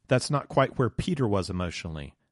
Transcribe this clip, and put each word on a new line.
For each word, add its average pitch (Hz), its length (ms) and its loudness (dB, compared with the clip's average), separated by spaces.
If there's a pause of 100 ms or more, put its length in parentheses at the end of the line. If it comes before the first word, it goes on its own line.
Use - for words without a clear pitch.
That's 127 220 2
not 143 180 -2
quite - 300 2
where 131 120 4
Peter 139 380 0
was 98 200 0
emotionally. 82 680 -6 (160)